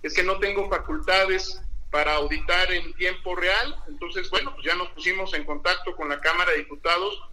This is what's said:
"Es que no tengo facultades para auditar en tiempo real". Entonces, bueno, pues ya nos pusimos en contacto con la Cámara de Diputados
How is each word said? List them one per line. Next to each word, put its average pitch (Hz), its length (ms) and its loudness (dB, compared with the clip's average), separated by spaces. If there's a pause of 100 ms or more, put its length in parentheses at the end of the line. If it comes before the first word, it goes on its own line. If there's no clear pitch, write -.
"Es 156 100 -4
que 185 100 4
no 190 140 2
tengo 196 320 0
facultades 185 880 2 (300)
para 151 260 2
auditar 156 560 2
en 170 220 0
tiempo 180 420 -2
real". 208 400 2 (120)
Entonces, 175 420 -6
bueno, 190 240 0
pues - 120 -8
ya 165 100 4
nos 175 140 -4
pusimos 185 440 -2
en 151 100 -2
contacto 170 520 0
con 156 120 -4
la 143 120 -4
Cámara 170 320 2
de 156 60 2
Diputados 170 640 -2 (140)